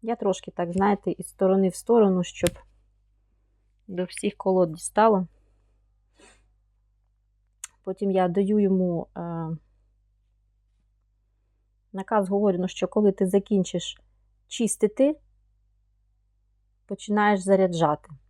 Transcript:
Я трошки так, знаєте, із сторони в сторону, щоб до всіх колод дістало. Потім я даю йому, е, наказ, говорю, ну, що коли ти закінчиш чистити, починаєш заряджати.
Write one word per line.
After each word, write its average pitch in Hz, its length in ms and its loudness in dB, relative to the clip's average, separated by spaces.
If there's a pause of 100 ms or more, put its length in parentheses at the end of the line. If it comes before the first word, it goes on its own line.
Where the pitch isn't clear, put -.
Я 226 100 -4
трошки 196 360 -4
так, 175 220 -6
знаєте, 196 380 0
із - 160 -8
сторони 190 420 2
в 175 60 -12
сторону, 202 480 2
щоб - 260 -2 (1400)
до 180 160 -6
всіх 202 340 -6
колод 185 340 0
дістало. 196 560 2 (2500)
Потім 196 280 -4
я 185 160 2
даю 196 320 0
йому, 185 480 0 (100)
е, 165 400 -8 (2250)
наказ, 196 360 -2
говорю, 202 300 2
ну, 185 80 -2
що - 200 -6
коли 208 240 2
ти 190 160 0
закінчиш 190 760 -2 (460)
чистити, 240 680 0 (1700)
починаєш 208 540 0
заряджати. 180 720 0 (200)